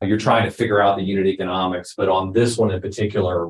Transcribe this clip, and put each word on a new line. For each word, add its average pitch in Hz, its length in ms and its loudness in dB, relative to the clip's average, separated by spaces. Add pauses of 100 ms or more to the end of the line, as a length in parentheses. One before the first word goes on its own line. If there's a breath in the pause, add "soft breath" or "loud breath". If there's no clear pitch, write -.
you're 107 120 2
trying 110 260 2
to 110 60 -2
figure 104 300 0
out 98 160 4
the 95 60 -4
unit 95 240 0
economics. 92 680 -2
But 98 120 0
on 95 240 0
this 120 260 2
one 107 120 2
in 92 100 -2
particular, 92 680 -2